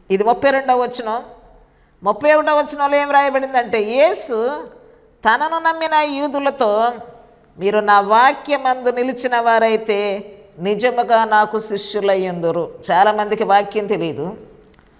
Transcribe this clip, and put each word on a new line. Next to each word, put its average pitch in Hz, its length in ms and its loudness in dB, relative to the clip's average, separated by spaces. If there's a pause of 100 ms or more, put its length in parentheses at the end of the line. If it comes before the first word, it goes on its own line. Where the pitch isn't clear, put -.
(120)
ఇది 190 120 0
ముప్పై 233 280 2
రెండవ 262 300 0
వచనం. 240 420 -6 (800)
ముప్పై 208 300 2
ఒకటవ 302 260 2
వచనంలో 285 380 0
ఏం 285 100 0
వ్రాయబడిందంటే, 262 720 0
యేసు 262 840 0 (600)
తనను 294 320 0
నమ్మిన 320 340 -2
యూదులతో, 277 960 0 (680)
"మీరు 202 220 0
నా 208 200 4
వాక్యమందు 254 920 2
నిలిచిన 247 500 -2
వారైతే 220 840 0 (340)
నిజముగా 226 680 0
నాకు 214 340 2
శిష్యులయ్యుందురు." 185 1200 -4 (120)
చాలామందికి 208 520 2
వాక్యం 202 440 0
తెలియదు, 170 500 -4 (600)